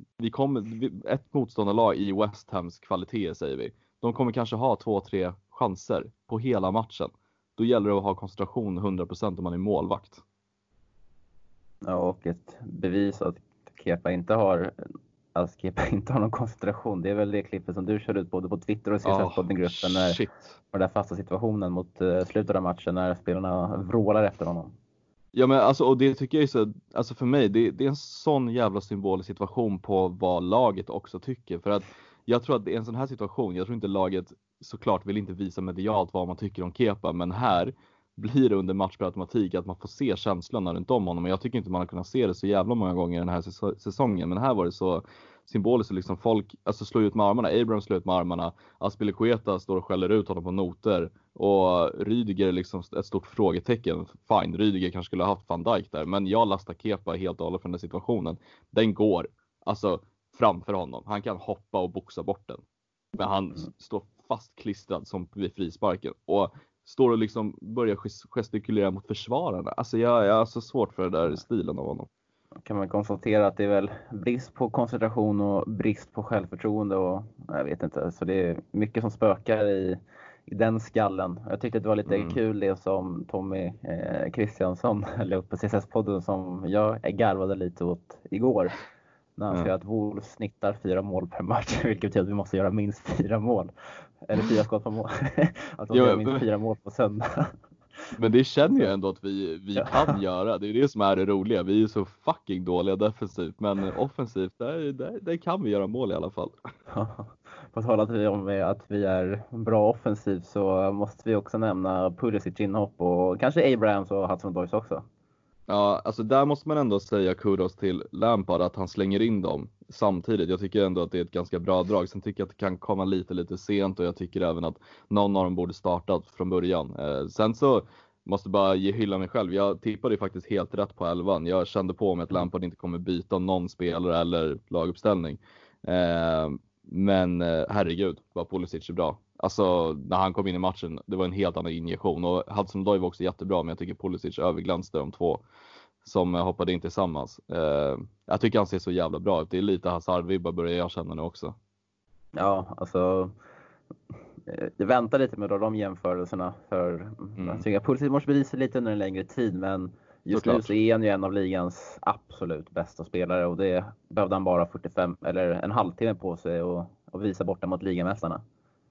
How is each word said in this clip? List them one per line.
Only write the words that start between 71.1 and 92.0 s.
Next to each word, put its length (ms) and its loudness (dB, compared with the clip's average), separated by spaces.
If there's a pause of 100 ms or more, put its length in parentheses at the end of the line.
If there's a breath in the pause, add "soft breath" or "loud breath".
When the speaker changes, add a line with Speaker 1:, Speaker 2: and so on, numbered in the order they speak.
Speaker 1:
där 160 2
stilen 440 -4
av 60 -6
honom. 220 -8 (560)
Speaker 2:
Kan 140 -4
man 120 -2
konstatera 580 2
att 100 -2
det 60 0
är 40 2
väl 240 2 (200 loud breath)
brist 420 -4
på 160 -2
koncentration 720 0
och 300 0
brist 420 -2
på 100 -6
självförtroende 720 -2
och, 280 0 (240)
jag 160 -4
vet 200 -6
inte, 280 -4
så 140 -8
det 80 0 (160)
är 100 -4 (120)
mycket 320 0
som 80 -2
spökar 540 2
i, 320 2 (480 loud breath)
i 100 -10
den 240 2
skallen. 600 0 (100)
Jag 120 -4
tyckte 160 -2
att 60 -2
det 60 0
var 60 4
lite 200 0
Speaker 1:
Mm. 140 0
Speaker 2:
kul 300 0
det 200 2
som 520 -2
Tommy, 340 -4 (160)
eh, 500 -4
Kristiansson 840 0
<laughs> 120 -4
la 100 0
upp 140 -4
på 80 -6
C 100 -2
S 60 -2
S-podden 480 0
som 460 -4
jag 340 2
garvade 540 2
lite 280 -4
åt 340 -4 (140)
igår. 400 2 (640 loud breath)
När 100 -6
han 100 -2
Speaker 1:
Mm. 100 0
Speaker 2:
säger 100 2
att 100 -6
Wolves 480 -4
snittar 400 -4 (100)
fyra 180 0
mål 280 -4
per 140 -8
match, 360 -2
<laughs> 60 -2
vilket 160 0